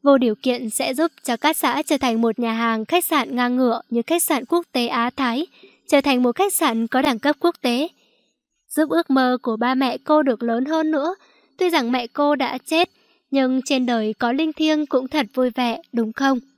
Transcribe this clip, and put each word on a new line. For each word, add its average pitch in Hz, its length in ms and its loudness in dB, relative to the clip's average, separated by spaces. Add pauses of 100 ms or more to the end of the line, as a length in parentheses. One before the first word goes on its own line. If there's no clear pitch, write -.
vô 277 160 6
điều 233 160 2
kiện 240 360 -4
sẽ 262 240 -4
giúp 320 180 0 (120)
cho 240 120 -2
Cát 302 200 0
Xã 269 300 -2
trở 285 120 0
thành 233 220 0
một 226 180 0
nhà 233 140 -2
hàng 226 320 -2
khách 349 200 0
sạn 269 320 -2
ngang 247 200 0
ngửa 240 240 2 (100)
như 233 160 -2
khách 330 160 0
sạn 269 220 -2
quốc 339 280 -2
tế 240 140 -2
Á 233 300 -2
Thái, 262 300 -2 (420)
trở 277 120 6
thành 262 220 2
một 240 140 2
khách 392 180 0
sạn 226 320 0
có 254 160 0
đẳng 269 160 0
cấp 294 220 0
quốc 349 220 0
tế. 254 260 0 (880)
Giúp 294 140 2
ước 330 200 0
mơ 254 320 2
của 226 140 -2
ba 240 180 0
mẹ 262 240 0
cô 302 240 2
được 254 200 0
lớn 233 220 0
hơn 311 260 -2
nữa. 311 240 -2 (420)
Tuy 359 140 2
rằng 254 220 0
mẹ 247 140 -2
cô 294 300 0
đã 254 220 -4
chết, 330 320 0 (400)
nhưng 262 340 0
trên 262 220 -2
đời 220 280 -2
có 240 180 -2
linh 311 200 0
thiêng 311 340 0
cũng 254 220 -2
thật 285 260 -2
vui 254 160 0
vẻ, 240 320 -4 (100)
đúng 226 200 -2
không? 269 260 0 (200)